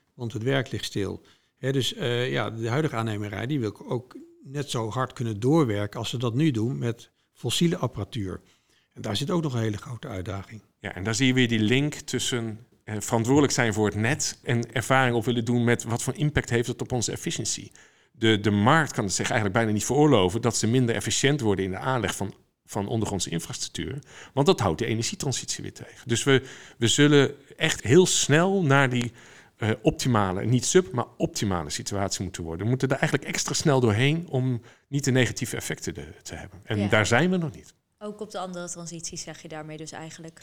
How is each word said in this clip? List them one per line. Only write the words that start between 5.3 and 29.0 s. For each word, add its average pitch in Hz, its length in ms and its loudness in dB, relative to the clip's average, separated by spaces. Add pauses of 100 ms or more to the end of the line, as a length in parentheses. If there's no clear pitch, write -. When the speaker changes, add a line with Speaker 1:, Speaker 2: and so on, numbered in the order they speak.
Speaker 1:
doorwerken 117 600 2
als 107 100 -6
ze 135 80 -4
dat 113 160 -2
nu 151 160 2
doen 120 280 -2
met 120 320 -6 (220)
fossiele 165 440 0
apparatuur. 98 640 -6 (520)
En 113 120 -14
daar 104 120 -4
zit 139 140 -4
ook 175 120 0
nog 143 120 -2
een 120 60 0
hele 110 160 0
grote - 320 -12
uitdaging. 98 540 -10 (180)
Speaker 2:
Ja, 98 140 -10
en 90 100 -10
daar 113 100 0
zie 131 120 2
je 127 80 6
weer 127 140 4
die 117 100 2
link 127 360 2
tussen, 113 720 -6 (180)
eh, 107 160 -8
verantwoordelijk 123 520 4
zijn 117 220 2
voor 107 120 2
het 101 80 -2
net 113 480 -2
en 120 300 -2
ervaring 131 440 2
op 110 80 0
willen 120 200 0
doen 120 200 2
met 117 200 2
wat 113 180 -4
voor - 120 -4
impact 147 360 -2
heeft 117 180 0
het 127 140 -6
op 120 100 -6
onze 120 200 -2
efficiëntie. 98 600 -6 (400)
De, 110 280 4
de 107 100 2
markt 127 420 4
kan 117 120 -2
het 92 80 -4
zich - 140 -2
eigenlijk 107 280 0
bijna 113 180 2
niet 104 120 0
veroorloven 117 580 4
dat 120 140 0
ze - 100 0
minder 117 280 2
efficiënt 139 460 0
worden 98 240 2
in 92 60 -2
de 92 80 -6
aanleg 123 380 -2
van, - 180 -6 (300)
van 101 240 -4
ondergrondse 101 420 -2
infrastructuur. - 680 -6 (360)
Want 139 120 2
dat 190 140 4
houdt 165 180 2
de - 80 -4
energietransitie - 760 -4
weer - 100 -12
tegen. - 360 -16
Dus 117 160 0
we, 131 180 4 (360)
we 117 100 2
zullen 143 460 6 (220)
echt - 260 -2
heel 170 240 8
snel 185 560 2
naar 139 280 6
die, 120 220 0 (440)